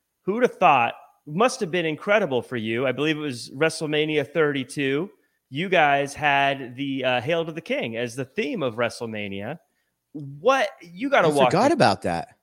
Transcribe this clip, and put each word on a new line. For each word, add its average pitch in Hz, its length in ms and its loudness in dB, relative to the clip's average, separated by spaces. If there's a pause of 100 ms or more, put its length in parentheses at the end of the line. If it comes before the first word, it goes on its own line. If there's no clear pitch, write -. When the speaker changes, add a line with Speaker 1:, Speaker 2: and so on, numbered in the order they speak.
(220)
Speaker 1:
Who'd 226 220 -4
have - 100 -2
thought? 135 400 4 (320)
Must 208 340 0
have 175 120 -6
been 175 140 0
incredible 156 540 0
for 123 160 -8
you. 113 300 -2
I 127 60 0
believe 147 240 0
it 151 40 -8
was 123 300 -8
WrestleMania 151 840 -2
thirty-two. 143 800 -2 (400)
You 165 180 -4
guys 143 460 4
had 139 600 0
the, 135 280 -6
uh, 123 160 2
Hail 165 240 -2
to 165 80 -10
the 156 80 -10
King 180 360 -6
as 120 180 -4
the 131 100 -6
theme 233 380 -6
of 120 140 -4
WrestleMania. 110 840 -4 (540)
What, 156 580 -2 (100)
you 175 300 -8
gotta 208 180 6
Speaker 2:
I 147 40 2
Speaker 1:
walk 135 180 6
Speaker 2:
forgot 214 200 4
Speaker 1:
me 339 40 2
Speaker 2:
about 117 280 4
that. 85 400 -4